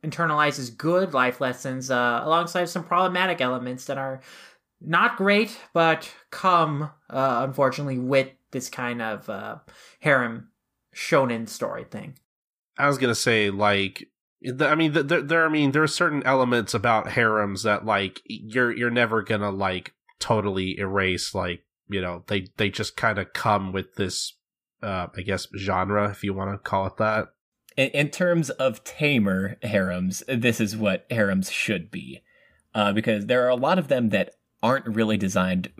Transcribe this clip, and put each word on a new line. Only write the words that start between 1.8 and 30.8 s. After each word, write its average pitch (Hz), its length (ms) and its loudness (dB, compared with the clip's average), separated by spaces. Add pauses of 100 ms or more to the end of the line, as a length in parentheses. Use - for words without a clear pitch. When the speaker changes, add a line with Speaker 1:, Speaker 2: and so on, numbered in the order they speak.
Speaker 1:
uh, 120 340 2
alongside 165 440 0
some 170 160 -6
problematic 180 560 0
elements 127 460 -4
that 139 120 -4
are 135 220 -6 (600)
not 175 360 0
great, 202 420 2 (140)
but 165 400 2 (180)
come, 151 600 2 (180)
uh, 131 380 2
unfortunately, 135 520 0
with 131 300 2 (220)
this 127 180 -8
kind 120 320 -6
of, 110 280 -6
uh, 107 280 -8 (440)
harem 120 480 2 (460)
shonen 120 540 0
story - 360 -8
thing. 147 340 -14 (580)
Speaker 2:
I 139 120 2
was 139 100 2
gonna 123 160 2
say, 107 360 2
like, 98 580 0 (340)
the, 131 260 0
I 151 60 4
mean, 160 180 2
the, 151 100 2
the, 147 200 2
there, 160 240 2
I - 20 2
mean, 151 240 2
there 151 100 4
are 156 40 4
certain 151 380 0
elements 123 500 2
about 110 380 0
harems 107 500 0
that, 104 220 0
like, 98 400 -2
you're, 120 480 -2
you're 120 180 -2
never 113 320 2
gonna, 104 280 -2
like, 95 440 -4 (240)
totally 95 600 0
erase, 95 560 -2
like, 90 280 -4 (260)
you 98 140 -4
know, 87 240 -8
they, 95 220 -2 (100)
they 104 100 2
just - 260 -6
kinda 104 300 0
come 98 480 0
with 95 220 -6
this, - 420 -6 (460)
uh, 95 240 -6 (100)
I 95 60 -10
guess, 95 240 -4 (100)
genre, 98 540 0
if 101 140 -12
you 98 100 -2
wanna 95 240 -6
call 98 280 -2
it 92 120 -8
that. 107 300 0 (480)
Speaker 3:
In, 135 140 2
in 143 200 0
terms 170 400 0
of 131 340 -2
tamer 104 800 0
harems, 92 640 -2
this 120 340 0
is 107 160 0
what 101 340 0